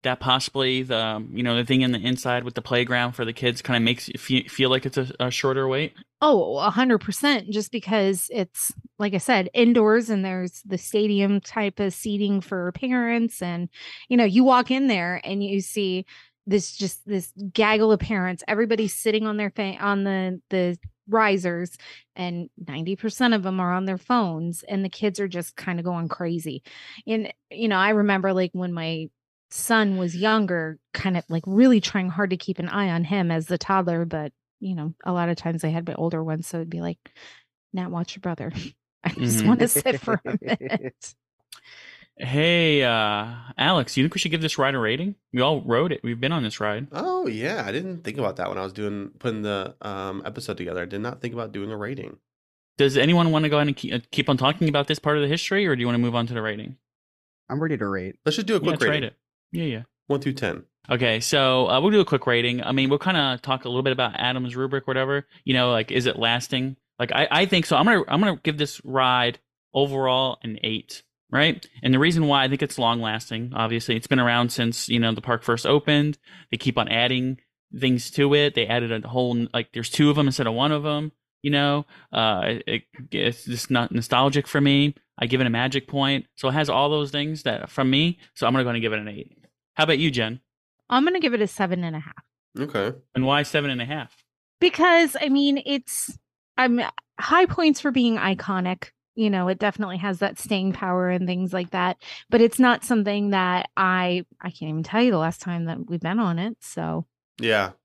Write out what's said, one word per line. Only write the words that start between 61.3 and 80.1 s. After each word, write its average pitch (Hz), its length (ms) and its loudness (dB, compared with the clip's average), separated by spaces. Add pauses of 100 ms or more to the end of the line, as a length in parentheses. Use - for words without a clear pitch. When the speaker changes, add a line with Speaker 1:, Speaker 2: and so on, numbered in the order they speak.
Speaker 1:
uh, 127 120 4
we'll 190 100 4
do 214 100 6
a 175 40 4
quick - 240 0
rating. 120 340 0
I - 100 -6
mean, 135 180 2
we'll 143 100 4
kinda 143 420 0
talk 131 220 -4
a 131 40 -6
little 123 140 0
bit 135 100 2
about 123 240 0
Adam's 127 380 -2
rubric, 131 320 -4
whatever. 135 400 -2 (180)
You 131 100 0
know, 123 180 4
like, 110 180 -2
is 127 160 2
it - 120 0
lasting? 127 580 -2 (240)
Like, 123 120 -2
I, 135 180 2
I 175 160 4
think 180 200 2
so. 156 100 2
I'm 147 100 4
gonna, 220 220 4
I'm 151 120 2
gonna 202 220 2
give 151 160 -2
this 147 260 -4
ride 127 560 2 (340)
overall 131 680 0
an 110 200 -8
eight, - 400 -6 (280)
right? 147 360 2 (160)
And 127 100 4
the 131 60 6
reason 160 300 4
why 139 160 4
I 131 40 0
think 135 140 0
it's - 160 -4
long 117 220 2
lasting, 113 540 -6
obviously, 113 420 0
it's 117 100 -6
been 135 140 2
around 120 320 4
since, 117 360 -2
you 120 120 2
know, 113 120 2
the 110 80 -4
park 117 220 -2
first 117 240 0
opened. 147 520 2 (340)
They 127 40 -2
keep 127 220 0
on 110 100 0
adding 127 500 0 (380)
things 127 360 0
to 143 220 4
it. 147 200 4
They 113 140 2
added 117 240 0 (120)
a - 40 -12
whole, 120 440 0
like, 120 200 -4
there's 117 180 -6
two 147 180 6
of 147 100 4